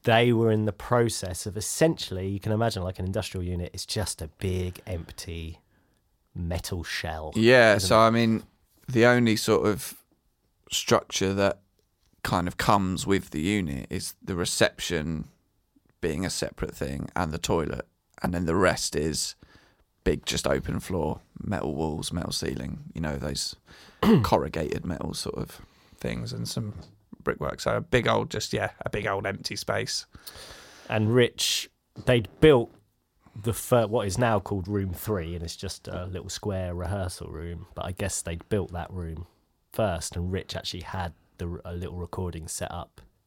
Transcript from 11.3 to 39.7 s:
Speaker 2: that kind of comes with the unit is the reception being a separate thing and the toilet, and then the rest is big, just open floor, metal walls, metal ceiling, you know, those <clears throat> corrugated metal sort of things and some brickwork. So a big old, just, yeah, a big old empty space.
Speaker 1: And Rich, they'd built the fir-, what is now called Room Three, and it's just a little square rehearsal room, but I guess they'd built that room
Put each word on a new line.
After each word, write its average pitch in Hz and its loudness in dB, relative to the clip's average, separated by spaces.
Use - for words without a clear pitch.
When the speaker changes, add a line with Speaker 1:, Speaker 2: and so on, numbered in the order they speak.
Speaker 2:
that 98 2
kind 90 2
of 90 -6
comes 95 2
with 98 2
the 76 -4
unit 82 -2
is - -6
the 98 -6
reception 82 0
being 82 -2
a - -2
separate - -6
thing 71 -6
and 80 -2
the 82 -4
toilet, 82 0
and 87 0
then 87 0
the 82 2
rest 90 2
is 73 -2
big, 76 0
just - -2
open 69 0
floor, 82 -4
metal 76 -4
walls, 78 -4
metal - -4
ceiling, - -6
you - -6
know, 76 -4
those 67 -6
<clears throat> 190 8
corrugated 80 0
metal - -6
sort - -6
of - -8
things 117 -6
and 113 -6
some 110 -4
brickwork. - -4
So - 0
a 110 0
big 117 2
old, 110 2
just, - -6
yeah, 101 -2
a - -4
big 107 -4
old 101 -2
empty 98 -6
space. - -4
Speaker 1:
And 110 2
Rich, - 2
they'd 120 4
built 135 8
the 110 -4
fir-, 117 4
what 107 2
is 90 -2
now 113 4
called 95 -4
Room 98 -2
Three, 87 -4
and 85 -6
it's 85 -10
just - -10
a 90 -6
little 92 -10
square 92 -4
rehearsal 90 -4
room, 85 -10
but - -8
I 92 -6
guess 95 -4
they'd 85 -8
built 98 -2
that 87 -8
room 85 -8